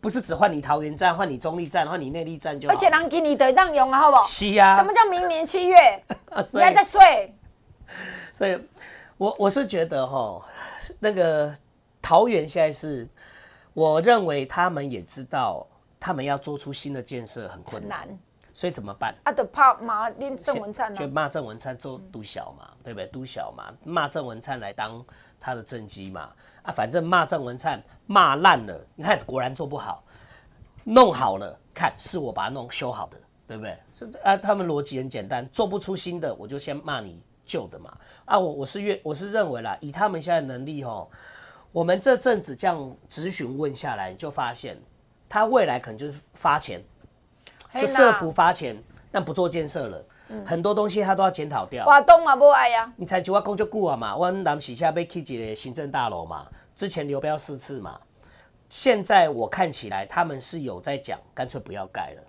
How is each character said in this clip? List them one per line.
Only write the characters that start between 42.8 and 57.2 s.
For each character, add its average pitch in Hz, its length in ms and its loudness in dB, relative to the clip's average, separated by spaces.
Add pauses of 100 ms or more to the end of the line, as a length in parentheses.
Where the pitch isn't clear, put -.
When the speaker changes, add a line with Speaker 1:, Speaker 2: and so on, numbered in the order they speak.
Speaker 1:
质 160 200 -8
询 135 280 -8
问 143 180 -6
下 120 200 -8
来， 92 160 -8
你 92 40 -14
就 147 160 -12
发 123 220 -6
现 120 240 -14 (500)
他 214 180 0
未 226 200 4
来 127 140 -2
可 123 120 -14
能 107 60 -14
就 143 120 -10
是 147 120 -16 (120)
发 151 240 0
钱， 95 240 -8 (880)
Speaker 2:
嘿 254 120 -4
啦。 - 60 0
Speaker 1:
就 269 60 0
社 262 200 8
福 175 180 -2
发 165 220 4
钱， 117 280 -8 (300)
但 143 120 -2
不 151 100 -8
做 175 160 0
建 165 180 -6
设 143 200 -6
了。 85 180 -12 (240)
Speaker 2:
嗯。 214 160 -14
Speaker 1:
很 170 160 -4
多 202 120 0
东 214 160 0
西 202 120 -2
他 190 120 0
都 190 100 0
要 190 80 4
检 151 180 -8
讨 120 160 -4
掉。 123 200 -6
Speaker 2:
华 285 160 10
东 339 220 10
嘛， 294 120 4
不 285 140 10
爱 262 240 4
啊。 226 240 0
Speaker 1:
你 185 80 -10
才 185 180 -2
像 185 100 -4
我 202 60 4
讲 202 180 -4
很 - 0 -
久 214 280 -2
啊 147 100 0
嘛， 110 200 -6
我 165 100 -2
们 185 180 -4
南 147 160 -2
市 135 160 -12
下 156 160 0
要 170 120 -4
起 170 160 -10
一 123 260 -10
个 110 100 -8
行 123 180 -12
政 143 160 -10
大 131 200 -2
楼 87 160 -8
嘛， 78 200 -12 (300)
之 196 140 -8
前 147 180 -8
流 143 140 -6